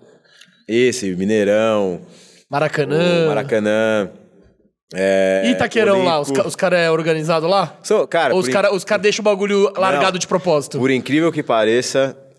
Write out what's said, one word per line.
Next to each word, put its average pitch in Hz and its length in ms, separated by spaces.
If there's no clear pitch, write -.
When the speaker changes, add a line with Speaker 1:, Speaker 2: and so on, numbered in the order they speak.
Speaker 1:
Esse, 110 480
Mineirão. 104 840
Speaker 2:
Maracanã. 156 760
Speaker 1:
O 160 60
Maracanã. 110 800
É, 95 520
Speaker 2:
E - 60
Itaquerão 208 520
lá, 165 160
os 143 80
Speaker 1:
Olímpico. 139 160
Speaker 2:
ca-, 170 60
os 151 80
cara 180 200
é 165 140
organizado 160 560
lá? 185 360
Speaker 1:
São, 202 220
cara, 165 280
Speaker 2:
Ou 190 80
os 175 60
Speaker 1:
por - 20
in- 131 40
Speaker 2:
cara, 202 220
os 180 80
cara 208 180
deixam 208 200
o - 20
bagulho 202 540
largado 190 380
Speaker 1:
Não. 180 40
Speaker 2:
de - 80
propósito? 156 500
Speaker 1:
Por 131 140
incrível 143 400
que 151 100
pareça, 127 760